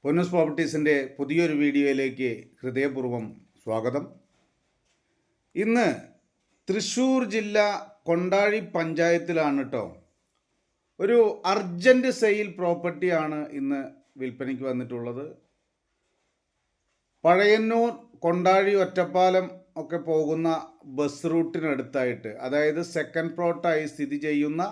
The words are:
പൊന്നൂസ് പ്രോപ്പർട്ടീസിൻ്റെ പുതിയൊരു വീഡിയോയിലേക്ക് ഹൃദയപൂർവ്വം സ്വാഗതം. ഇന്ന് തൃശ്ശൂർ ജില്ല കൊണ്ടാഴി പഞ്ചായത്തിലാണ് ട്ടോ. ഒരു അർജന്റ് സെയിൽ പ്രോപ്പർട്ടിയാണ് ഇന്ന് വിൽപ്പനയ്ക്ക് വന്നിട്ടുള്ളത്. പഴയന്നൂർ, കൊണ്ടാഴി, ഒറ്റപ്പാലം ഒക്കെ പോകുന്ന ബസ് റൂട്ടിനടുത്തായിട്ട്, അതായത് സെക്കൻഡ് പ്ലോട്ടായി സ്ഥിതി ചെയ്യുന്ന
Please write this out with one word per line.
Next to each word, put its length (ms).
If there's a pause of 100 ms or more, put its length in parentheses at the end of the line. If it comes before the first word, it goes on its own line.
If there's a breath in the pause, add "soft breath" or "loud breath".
പൊന്നൂസ് 280
പ്രോപ്പർട്ടീസിൻ്റെ 600 (220)
പുതിയൊരു 460
വീഡിയോയിലേക്ക് 680 (320)
ഹൃദയപൂർവ്വം 640 (380)
സ്വാഗതം. 420 (1500)
ഇന്ന് 340 (800)
തൃശ്ശൂർ 560 (100)
ജില്ല 220 (520)
കൊണ്ടാഴി 520 (160)
പഞ്ചായത്തിലാണ് 960
ട്ടോ. 100 (1200)
ഒരു 180 (340)
അർജന്റ് 680
സെയിൽ 280 (120)
പ്രോപ്പർട്ടിയാണ് 800 (200)
ഇന്ന് 200 (420)
വിൽപ്പനയ്ക്ക് 480
വന്നിട്ടുള്ളത്. 560 (2000)
പഴയന്നൂർ, 680 (340)
കൊണ്ടാഴി, 480 (100)
ഒറ്റപ്പാലം 640 (360)
ഒക്കെ 180 (100)
പോകുന്ന 380 (520)
ബസ് 340
റൂട്ടിനടുത്തായിട്ട്, 1000 (140)
അതായത് 360 (120)
സെക്കൻഡ് 420
പ്ലോട്ടായി 560
സ്ഥിതി 340
ചെയ്യുന്ന 460